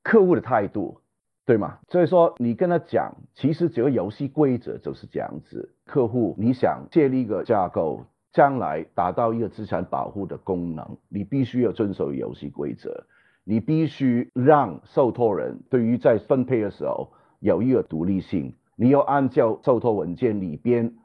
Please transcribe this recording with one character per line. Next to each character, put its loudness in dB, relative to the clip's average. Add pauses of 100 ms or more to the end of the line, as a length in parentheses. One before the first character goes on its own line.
客 6
户 4
的 0
态 -2
度， -8 (460)
对 4
吗？ -6 (120)
所 2
以 2
说 4
你 0
跟 0
他 2
讲， -4 (200)
其 0
实 -2
这 -2
个 2
游 -2
戏 -8
规 0
则 -10
就 -10
是 -20
这 -8
样 -8 (140)
子， -14 (160)
客 0
户， -2
你 2
想 -2
建 4
立 0
一 -2
个 -4
架 2
构， -4 (300)
将 4
来 -4 (120)
达 -2
到 -2
一 -4
个 -2
资 -10
产 -4
保 -6
护 -8
的 -12
功 -6
能， -14 (140)
你 -6
必 -2
须 -4
要 2
遵 -2
守 -4
游 -6
戏 -12
规 -8
则， -14 (400)
你 -2
必 0
须 0
让 4
受 2
托 0
人 -6
对 2
于 2
在 4
分 0
配 0
的 -4
时 -8
候 -8 (280)
有 2
一 2
个 2
独 -4
立 0
性， -6 (220)
你 4
要 6
按 2
照 2
受 4
托 0
文 -2
件 0
里 -6
边 0 (120)